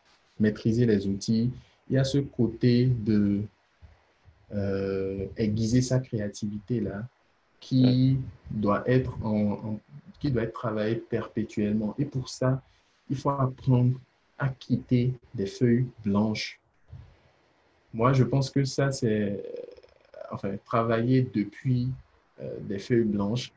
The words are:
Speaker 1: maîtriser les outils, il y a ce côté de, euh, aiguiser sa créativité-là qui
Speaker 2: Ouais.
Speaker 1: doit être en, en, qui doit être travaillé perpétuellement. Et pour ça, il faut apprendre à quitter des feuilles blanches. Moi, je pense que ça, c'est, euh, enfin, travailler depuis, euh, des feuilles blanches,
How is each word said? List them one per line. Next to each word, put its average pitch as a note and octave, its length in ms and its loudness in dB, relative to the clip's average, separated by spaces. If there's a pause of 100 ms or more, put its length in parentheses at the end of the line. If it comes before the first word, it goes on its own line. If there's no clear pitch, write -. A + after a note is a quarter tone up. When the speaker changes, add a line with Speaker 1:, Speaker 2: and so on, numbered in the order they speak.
(400)
Speaker 1:
maîtriser A2 460 2
les G#2 220 2
outils, A2+ 420 0 (400)
il C3 60 0
y - 20 4
a C3+ 60 4
ce C#3 160 2
côté B2 680 2
de, G#2 560 2 (1120)
euh, G2 720 -2 (100)
aiguiser A2 460 0
sa B2+ 180 0
créativité-là G#2 1040 -6 (560)
qui B2+ 240 2
Speaker 2:
Ouais. B2+ 340 4 (340)
Speaker 1:
doit G#2 360 0
être B2+ 360 2
en, G#2+ 120 0 (160)
en, G#2+ 280 -6 (400)
qui D3 120 -2
doit C3+ 120 0
être C3+ 100 -6
travaillé A2 420 -2
perpétuellement. A2 1000 -2
Et C#3+ 80 0
pour - 240 -8
ça, C3 320 -2 (480)
il C3+ 80 -2
faut C#3 140 -2
apprendre B2+ 680 2 (380)
à C3+ 120 -2
quitter B2 640 -2 (200)
des G2 140 -4
feuilles B2 400 2 (180)
blanches. G#2+ 540 0 (1300)
Moi, A#2+ 200 4
je B2+ 100 6
pense C3+ 280 0
que C#3 120 2
ça, C#3 280 0
c'est, G#2+ 300 0 (100)
euh, G2 100 -6 (920)
enfin, G2+ 200 -6 (140)
travailler A#2 560 2 (120)
depuis, B2 560 -2 (500)
euh, C3 220 -10
des G2+ 160 -8
feuilles A2+ 280 2
blanches, G2+ 520 -2